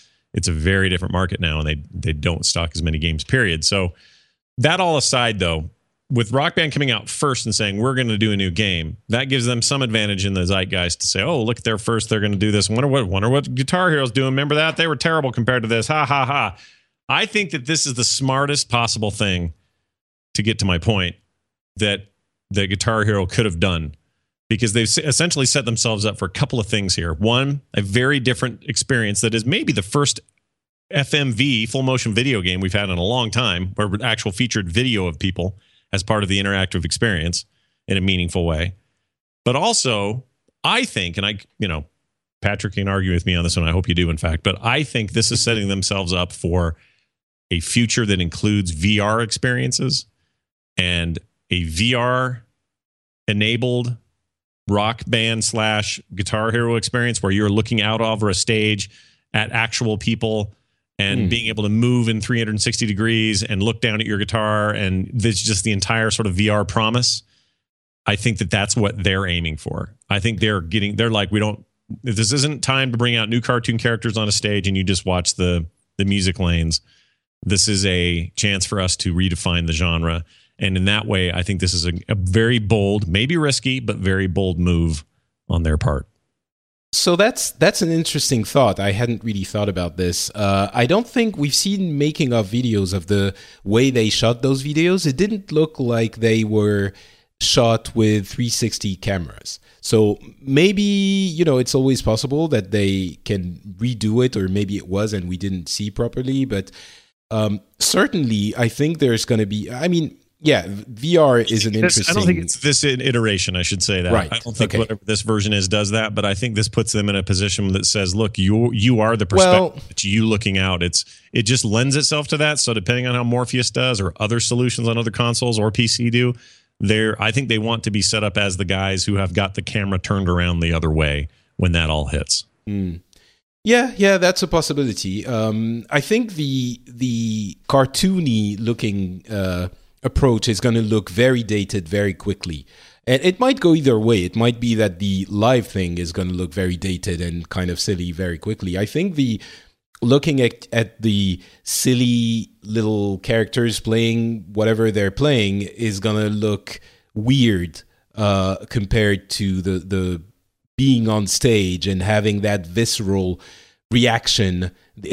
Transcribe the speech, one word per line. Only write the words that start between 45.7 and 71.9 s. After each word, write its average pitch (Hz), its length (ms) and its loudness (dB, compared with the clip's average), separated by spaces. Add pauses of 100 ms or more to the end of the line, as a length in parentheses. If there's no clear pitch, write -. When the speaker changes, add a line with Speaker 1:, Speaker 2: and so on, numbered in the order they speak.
Speaker 1:
up 87 180 -2
for 85 460 -2 (760)
a 85 60 0
future 117 460 0
that 98 160 2
includes 98 500 0
V 98 300 0
R 107 180 0
experiences 127 840 -2 (720)
and 85 420 0 (300)
a 90 160 0
V 82 280 0
R 123 520 -2 (800)
enabled 120 720 0 (720)
Rock 104 360 0
Band 113 380 0
slash 107 560 0 (160)
Guitar 107 360 -2
Hero 117 240 0
experience 120 460 -2
where 95 120 0
you're 104 160 2
looking 107 320 2
out 110 180 0
over 110 300 0
a 95 40 0
stage 107 560 0 (440)
at 107 180 -2
actual 113 460 -2
people 110 560 -2 (440)
and 101 240 2
Speaker 2:
Hmm. 95 80 2
Speaker 1:
being 113 180 0
able 107 160 -2
to 104 60 0
move 117 380 4
in 110 140 0
three 120 160 -2
hundred 107 240 -2
sixty 120 240 0
degrees 110 580 0
and 101 200 -2
look 113 180 0
down 107 180 0
at 113 60 -4
your 107 140 -2
guitar. 107 500 0
And 95 420 -2
this 107 300 0
just 107 220 -2
the 113 80 0
entire 110 400 0
sort 107 160 -2
of 90 80 0
V 104 140 2
R 104 140 2
promise. 113 600 0 (800)
I 104 100 2
think 110 220 0
that 92 140 -4
that's 101 260 0
what 101 260 0
they're 95 220 0
aiming 85 320 -4
for. - 380 -10 (140)
I 101 100 0
think 107 200 0
they're 107 220 2
getting, 101 340 -2
they're 113 140 0
like, 104 220 0
"We 107 80 2
don't, 104 260 -4 (380)